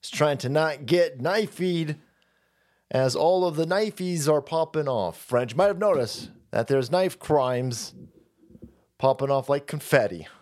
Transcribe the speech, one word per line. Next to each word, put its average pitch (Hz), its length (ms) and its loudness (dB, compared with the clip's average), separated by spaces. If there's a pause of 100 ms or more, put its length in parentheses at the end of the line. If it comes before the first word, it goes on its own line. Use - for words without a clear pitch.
Just - 120 -14
trying 147 240 2
to 123 100 -6
not 143 380 0
get 165 340 2
knifeyed 175 760 -2 (960)
as 131 240 2
all 180 280 4
of 165 120 -2
the 160 100 0
knifies 180 640 -2
are 151 120 4
popping 156 460 -2
off. 104 320 -2
French 120 380 -2
might 190 100 4
have 202 120 0
noticed 170 520 -2 (220)
that - 160 0
there's 135 240 0
knife 185 260 0
crimes 127 760 0 (1040)
popping 135 340 2
off 135 160 -2
like 143 180 0
confetti. 110 640 0 (140)